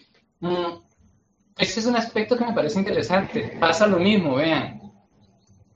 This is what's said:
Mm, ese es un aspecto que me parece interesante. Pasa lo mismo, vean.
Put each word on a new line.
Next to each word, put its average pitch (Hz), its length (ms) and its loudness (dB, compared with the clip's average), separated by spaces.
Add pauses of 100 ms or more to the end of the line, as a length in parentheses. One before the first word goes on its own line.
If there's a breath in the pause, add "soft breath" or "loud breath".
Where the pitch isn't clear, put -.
(420 soft breath)
Mm, 175 380 -2 (760)
ese - 240 -2
es 220 60 -2
un 240 100 2
aspecto 220 400 -2
que 233 80 0
me - 80 -4
parece 151 260 0
interesante. 196 800 -2
Pasa 165 280 2
lo 185 120 4
mismo, 180 380 4
vean. 147 440 -2 (960)